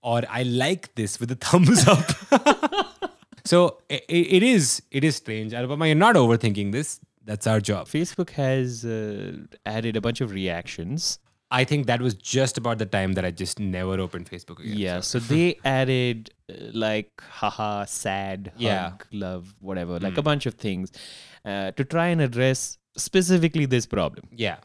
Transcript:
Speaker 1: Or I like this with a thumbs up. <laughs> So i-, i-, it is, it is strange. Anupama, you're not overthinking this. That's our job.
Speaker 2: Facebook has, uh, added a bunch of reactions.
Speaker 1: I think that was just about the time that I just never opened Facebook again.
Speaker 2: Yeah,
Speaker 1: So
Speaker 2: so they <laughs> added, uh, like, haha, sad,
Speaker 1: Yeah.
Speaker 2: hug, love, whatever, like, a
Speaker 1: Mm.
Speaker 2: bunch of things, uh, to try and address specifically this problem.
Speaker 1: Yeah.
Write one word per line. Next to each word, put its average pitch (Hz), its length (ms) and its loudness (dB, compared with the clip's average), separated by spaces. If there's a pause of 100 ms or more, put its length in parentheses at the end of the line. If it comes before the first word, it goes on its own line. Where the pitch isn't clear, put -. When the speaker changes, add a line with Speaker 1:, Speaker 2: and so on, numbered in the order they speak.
Speaker 1:
Or 117 260 0
I 120 140 -4
like 127 540 -2
this 107 240 -4
with 120 100 -6
a 127 60 -6
thumbs 180 500 6
up. 175 180 8 (260)
<laughs> 294 440 4 (720)
So 175 320 4 (120)
i-, 143 180 -6
i-, 175 280 2
it 180 60 8
is, 214 480 4
it 139 140 0
is 156 120 2
strange. 110 360 -8
Anupama, 131 340 -2
you're 156 100 6
not 214 200 6
overthinking 113 560 4
this. 143 280 -4 (240)
That's 104 220 -6
our 110 140 2
job. 101 280 -4
Speaker 2:
Facebook 170 420 -4
has, 131 540 -4
uh, 104 520 -8 (300)
added 110 300 -4
a 110 40 0
bunch 117 200 -2
of 120 120 -2
reactions. 95 880 -6 (320)
Speaker 1:
I 127 140 2
think 143 220 -2
that 120 140 2
was 123 140 0
just 127 440 -2
about 117 200 -2
the 107 80 -2
time 95 280 0
that 92 100 -2
I 90 60 -2
just 90 300 -8
never 95 400 -4
opened 87 300 -8
Facebook 85 300 -16
again. 104 160 -8
Speaker 2:
Yeah, 90 240 -4
Speaker 1:
So - 180 -4
Speaker 2:
so 117 160 -2
they 170 260 2
<laughs> - 40 -20
added, 127 680 0 (200)
uh, - 40 -14 (180)
like, 110 380 -2 (100)
haha, 104 640 -6
sad, 98 720 -6
Speaker 1:
Yeah. 101 340 -2
Speaker 2:
hug, 95 220 -20
love, 92 480 -8
whatever, 90 400 -6
like, 95 180 -4
a - 20 -2
Speaker 1:
Mm. 147 40 -4
Speaker 2:
bunch 147 220 0
of 120 80 -6
things, 92 360 -6 (540)
uh, 98 280 -6
to 139 120 -4
try 165 240 0
and 170 120 2
address 127 580 0 (180)
specifically 170 680 2
this 127 200 2
problem. - 460 -4
Speaker 1:
Yeah. 110 320 -4